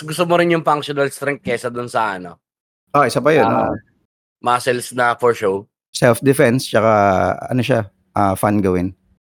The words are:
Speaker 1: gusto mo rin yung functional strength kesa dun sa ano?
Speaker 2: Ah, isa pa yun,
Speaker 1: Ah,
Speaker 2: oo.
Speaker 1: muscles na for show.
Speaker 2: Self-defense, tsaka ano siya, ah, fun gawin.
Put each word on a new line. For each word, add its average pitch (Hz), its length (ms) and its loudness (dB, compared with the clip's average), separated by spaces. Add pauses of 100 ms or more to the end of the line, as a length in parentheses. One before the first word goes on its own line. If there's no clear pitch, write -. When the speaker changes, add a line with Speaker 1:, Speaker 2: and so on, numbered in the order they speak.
Speaker 1:
gusto 156 240 -4
mo 170 100 0
rin 175 160 2
yung 165 140 0
functional 143 480 -2
strength 139 320 -8
kesa 123 240 -6
dun 120 180 -8
sa 110 300 -4
ano? 87 240 -16 (500)
Speaker 2:
Ah, 143 140 2
isa 123 160 -2
pa 147 100 2
yun, 139 140 4
Speaker 1:
Ah, 113 240 0
Speaker 2:
oo. 107 80 -6 (640)
Speaker 1:
muscles 123 520 -2
na 120 220 0
for 117 220 2
show. 98 320 -4 (240)
Speaker 2:
Self-defense, 127 720 2
tsaka 110 280 2 (520)
ano 127 160 -2
siya, 117 240 0 (320)
ah, 101 160 2
fun 104 260 0
gawin. 92 380 0 (320)